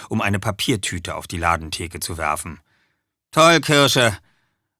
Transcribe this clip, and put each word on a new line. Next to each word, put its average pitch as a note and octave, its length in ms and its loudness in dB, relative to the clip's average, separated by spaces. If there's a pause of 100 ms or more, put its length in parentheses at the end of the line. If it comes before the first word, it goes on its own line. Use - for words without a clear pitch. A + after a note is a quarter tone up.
um A2 120 -2
eine G2+ 180 0
Papiertüte F#2+ 760 -4
auf D#2+ 120 -12
die F2+ 120 -8
Ladentheke E2 600 -4
zu E2+ 180 -10
werfen. D2+ 420 -6 (720)
"Toll, D#3+ 300 6
Kirsche. C3+ 560 4 (640)